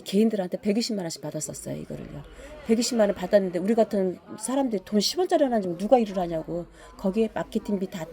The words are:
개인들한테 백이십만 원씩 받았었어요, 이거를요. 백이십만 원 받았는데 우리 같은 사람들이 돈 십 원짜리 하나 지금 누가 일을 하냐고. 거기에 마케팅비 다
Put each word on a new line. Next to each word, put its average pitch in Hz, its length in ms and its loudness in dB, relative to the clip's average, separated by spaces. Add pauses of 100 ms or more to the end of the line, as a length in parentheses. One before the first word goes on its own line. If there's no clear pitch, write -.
개인들한테 202 560 2
백이십만 208 420 0
원씩 165 180 -8
받았었어요, 151 540 -8
이거를요. 147 480 -12 (420)
백이십만 226 440 4
원 202 80 0
받았는데 180 420 2
우리 202 160 2
같은 202 420 2 (220)
사람들이 254 460 0
돈 208 160 2
십 - 180 0
원짜리 349 240 2
하나 240 160 2
지금 175 180 -2
누가 208 200 6
일을 202 200 0
하냐고. 170 500 -4 (300)
거기에 214 360 0
마케팅비 196 560 -4
다 160 240 -10